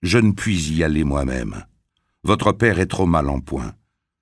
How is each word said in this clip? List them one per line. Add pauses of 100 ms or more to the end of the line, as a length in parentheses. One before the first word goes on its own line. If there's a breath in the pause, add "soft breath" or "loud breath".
Je
ne
puis
y
aller
moi-même. (580)
Votre
père
est
trop
mal
en
point. (480)